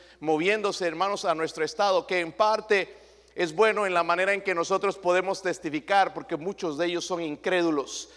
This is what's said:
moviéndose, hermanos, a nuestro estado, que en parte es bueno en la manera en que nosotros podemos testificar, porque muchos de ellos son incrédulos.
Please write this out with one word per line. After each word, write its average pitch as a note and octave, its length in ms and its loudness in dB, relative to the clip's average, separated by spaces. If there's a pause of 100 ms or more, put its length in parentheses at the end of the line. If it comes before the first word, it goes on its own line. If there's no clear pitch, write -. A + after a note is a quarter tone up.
(200)
moviéndose, F#3 680 0
hermanos, F#3 360 -2
a F3 120 2
nuestro D#3+ 280 -2
estado, F#3+ 440 0
que F3+ 120 0
en E3 120 -4
parte G#3+ 600 2 (420)
es E3+ 180 -2
bueno G#3 320 4
en F#3 80 0
la E3+ 100 4
manera F3+ 300 2
en G3 80 -2
que G3 140 -2
nosotros F#3+ 420 0
podemos F#3 440 0
testificar, F3 720 0
porque E3 220 -8
muchos E3 420 -6
de E3+ 100 0
ellos E3+ 180 -2
son F3 160 -4
incrédulos. D#3+ 960 -2